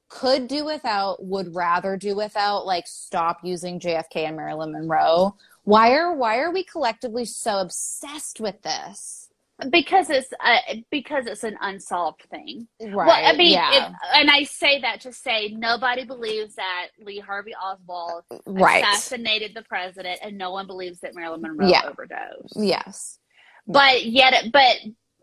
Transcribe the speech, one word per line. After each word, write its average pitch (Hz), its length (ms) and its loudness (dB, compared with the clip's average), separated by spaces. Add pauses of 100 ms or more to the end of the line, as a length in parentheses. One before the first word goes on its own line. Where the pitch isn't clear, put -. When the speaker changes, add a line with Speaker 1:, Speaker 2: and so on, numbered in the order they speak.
Speaker 1:
could 254 400 0
do 294 160 -4
without, 220 580 -4
would 185 320 -6
rather 180 440 0
do 196 180 -4
without, 208 480 -2
like, 180 220 -2
stop 170 580 -4
using 180 340 -6
J 175 180 -2
F 160 120 -4
K 160 160 -4
and 156 120 -6
Marilyn 156 360 -8
Monroe. 160 640 2 (280)
Why 220 280 8
are, 339 220 2
why 240 240 0
are 320 120 -2
we 370 140 -2
collectively 233 640 -6
so 202 320 -4
obsessed - 800 -8
with 214 220 -8
this? - 640 -12 (400)
Speaker 2:
Because 339 400 2
it's, 269 240 -2 (100)
uh, 226 160 4 (320)
because 277 360 -4
it's 214 180 -8
an 214 160 -8
unsolved 180 720 -6
thing. 160 360 -14 (140)
Speaker 1:
Right, 214 140 -10
Speaker 2:
Well, 196 160 6
I 311 260 6
mean, 349 160 8
Speaker 1:
yeah. 262 380 4
Speaker 2:
if, - 20 -14 (220)
and 294 160 6
I 285 140 4
say 277 360 0
that 226 220 -4
to 254 100 -16
say 220 360 -4
nobody 233 560 -2
believes 220 500 -8
that 180 320 -6 (180)
Lee 202 140 -14
Harvey 202 340 -10 (100)
Oswald 175 600 -10 (240)
Speaker 1:
Right. 185 360 4
Speaker 2:
assassinated 214 720 -2
the 220 100 -14
president, 185 580 -10
and 202 160 -12
no 185 120 -8
one 196 160 -8
believes 185 340 -12
that 170 140 -14
Marilyn 165 280 -10
Monroe 160 260 0
Speaker 1:
Yeah. 175 160 6
Speaker 2:
overdosed. - 720 -14
Speaker 1:
Yes. - 640 -4 (520)
Speaker 2:
But 269 360 4
yet, 254 440 4
but, 262 260 6 (460)